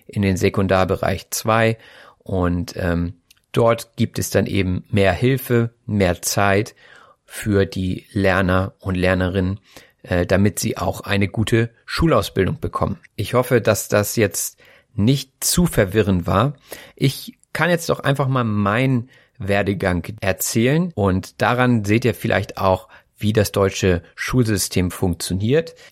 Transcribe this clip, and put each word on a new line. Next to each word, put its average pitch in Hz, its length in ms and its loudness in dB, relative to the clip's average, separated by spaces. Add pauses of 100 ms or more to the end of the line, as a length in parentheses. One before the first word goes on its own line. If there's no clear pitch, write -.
in 104 140 -4
den 95 160 2
Sekundarbereich 95 960 0
zwei. 113 460 0 (420)
Und, 87 580 -2
ähm, 87 380 -2 (360)
dort 117 460 0
gibt - 220 -2
es - 100 -4
dann 101 160 2
eben 92 440 -2
mehr 98 220 2
Hilfe, 120 600 0 (140)
mehr 95 360 0
Zeit 101 520 0 (520)
für 98 400 0
die 92 480 -6
Lerner 95 640 2
und 92 160 -4
Lernerinnen, 92 640 0 (440)
äh, 92 220 0
damit 98 340 2
sie 110 180 -4
auch 90 240 -4
eine 101 260 0
gute 113 440 0 (140)
Schulausbildung 104 760 0
bekommen. - 380 -4 (180)
Ich 101 160 -6
hoffe, 123 260 2
dass 104 300 0
das 104 260 0
jetzt - 420 -2 (360)
nicht 123 500 0
zu 175 220 2
verwirrend 98 600 2
war. 101 280 2 (420)
Ich - 420 -2 (140)
kann 165 180 0
jetzt 165 200 0
doch 143 120 0
einfach 139 260 0
mal 131 160 0
meinen 113 680 0 (280)
Werdegang 98 680 -2 (160)
erzählen 131 760 0
und 95 480 -2
daran 120 440 2
seht 107 180 2
ihr 113 100 2
vielleicht 101 440 -2
auch, 95 320 0 (280)
wie 107 140 -2
das 110 220 2
deutsche 95 500 0 (120)
Schulsystem 104 760 0
funktioniert. 104 840 -2 (180)